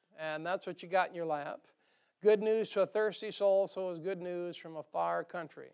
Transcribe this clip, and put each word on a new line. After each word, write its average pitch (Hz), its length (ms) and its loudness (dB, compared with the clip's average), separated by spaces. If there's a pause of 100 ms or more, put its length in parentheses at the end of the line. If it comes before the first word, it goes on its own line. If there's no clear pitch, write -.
(180)
and 156 280 -4
that's 185 200 -2
what 180 160 -8
you 180 60 -12
got 180 220 2
in 151 40 -12
your 170 120 -4
lap. 151 340 -4 (640)
"Good 208 200 8
news 220 280 2
to 202 120 2
a 180 40 2
thirsty 214 440 -2
soul, 196 360 4
so 185 240 -4
is 175 80 -6
good 175 240 -6
news 175 340 -6
from 160 200 -14
a 151 60 -8
far 170 420 -2
country." 147 500 -12